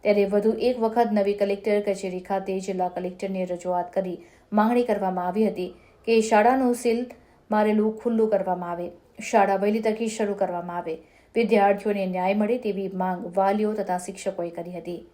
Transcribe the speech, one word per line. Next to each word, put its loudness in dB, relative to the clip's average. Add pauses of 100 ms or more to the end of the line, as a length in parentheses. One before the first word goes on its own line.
ત્યારે 4
વધુ 2
એક 0
વખત 2
નવી 2
કલેક્ટર 0
કચેરી -4
ખાતે -4
જિલ્લા -4
કલેક્ટરને -6
રજૂઆત -4
કરી -4 (340)
માંગણી 4
કરવામાં -2
આવી 0
હતી -4 (380)
કે 4
શાળાનું 4
સીલ 0 (440)
મારેલું 2
ખુલ્લું 2
કરવામાં 0
આવે, -6 (400)
શાળા 4
વહેલી 2
તકે 0
શરૂ -2
કરવામાં -4
આવે, -6 (360)
વિદ્યાર્થીઓને 2
ન્યાય 0
મળે 0
તેવી -4
માંગ -4
વાલીઓ 2
તથા -4
શિક્ષકોએ -6
કરી -10
હતી. -10